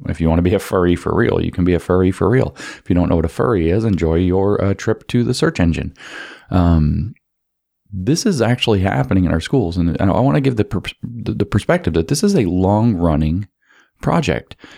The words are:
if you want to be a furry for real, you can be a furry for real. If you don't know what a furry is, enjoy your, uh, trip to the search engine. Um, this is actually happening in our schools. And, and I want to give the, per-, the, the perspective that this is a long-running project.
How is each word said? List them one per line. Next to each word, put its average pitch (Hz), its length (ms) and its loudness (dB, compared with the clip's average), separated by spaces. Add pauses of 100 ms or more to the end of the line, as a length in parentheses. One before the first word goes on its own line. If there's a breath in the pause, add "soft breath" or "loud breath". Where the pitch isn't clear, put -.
(100)
if 80 100 -8
you 82 80 2
want 80 100 2
to 85 40 2
be 90 120 2
a 98 40 2
furry 90 360 0
for - 220 -2
real, 98 260 0
you 82 80 -4
can - 140 -2
be 87 80 2
a 87 80 0
furry 92 300 2
for 90 180 0
real. 123 300 0
If - 320 -18
you 92 40 2
don't 87 140 2
know 85 80 2
what 82 80 0
a 82 40 -4
furry 95 420 0
is, 104 120 0
enjoy 82 340 0
your, 92 460 0
uh, 98 120 0
trip - 340 -4
to 120 160 0
the 120 100 -2
search 160 240 -2
engine. 78 360 0 (560 loud breath)
Um, 80 640 2 (760)
this 101 360 -2
is 165 160 0
actually 113 380 0
happening 98 440 0
in 80 80 0
our 82 80 0
schools. 90 380 -2
And, 85 200 0
and 98 120 2
I 95 100 2
want 139 160 2
to 147 60 2
give 131 140 0
the, 107 100 0
per-, - 160 -6 (200)
the, 117 300 -8
the - 140 -2
perspective 131 480 0
that 80 140 0
this 143 140 -2
is 202 140 2
a 131 80 2
long-running 92 1040 2 (520 soft breath)
project. 143 540 -2 (240 loud breath)